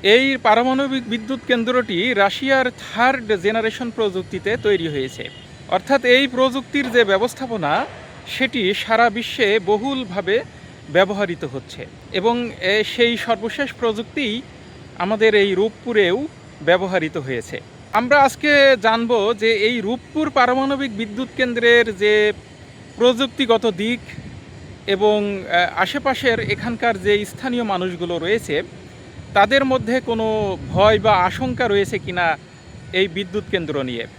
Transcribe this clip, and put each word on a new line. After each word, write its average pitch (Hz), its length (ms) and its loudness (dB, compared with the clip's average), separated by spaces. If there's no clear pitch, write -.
এই 254 400 4
পারমাণবিক 262 640 2
বিদ্যুৎ 226 380 -6
কেন্দ্রটি 233 640 0
রাশিয়ার 254 560 2
থার্ড 240 680 0
জেনারেশন 220 520 -2
প্রযুক্তিতে 196 720 -4
তৈরি 190 240 2
হয়েছে, 131 420 -6
অর্থাৎ 240 380 0
এই 262 220 6
প্রযুক্তির 254 640 -2
যে 240 120 4
ব্যবস্থাপনা 208 840 0
সেটি 233 460 -2
সারা 226 360 2
বিশ্বে 220 560 0
বহুলভাবে 208 800 -2
ব্যবহৃত 185 540 0
হচ্ছে 131 420 -10
এবং, 233 360 0
এ, 202 220 2
সেই 233 340 0
সর্বশেষ 226 560 -4
প্রযুক্তিই 226 680 -4
আমাদের 214 380 2
এই 202 200 4
রূপপুরেও 214 720 0
ব্যবহৃত 180 560 0
হয়েছে। 131 420 -6
আমরা 247 260 2
আজকে 277 640 4
জানব 226 560 0
যে 226 160 2
এই 220 280 0
রূপপুর 262 480 -4
পারমাণবিক 262 680 0
বিদ্যুৎ 226 300 -8
কেন্দ্রের 233 600 2
যে 208 360 2
প্রযুক্তিগত 240 680 0
দিক 226 220 -2
এবং, 208 300 2
এ, 175 380 0
আশেপাশের 247 640 0
এখানকার 220 640 -4
যে 208 240 0
স্থানীয় 240 380 -6
মানুষগুলো 180 560 -4
রয়েছে 170 440 -2
তাদের 220 320 4
মধ্যে 254 360 0
কোনো 220 560 -2
ভয় 208 300 4
বা 208 140 4
আশঙ্কা 233 540 0
রয়েছে 202 320 0
কিনা 175 380 -2
এই 190 140 2
বিদ্যুৎ 185 440 -6
কেন্দ্র 151 320 -2
নিয়ে 120 240 -6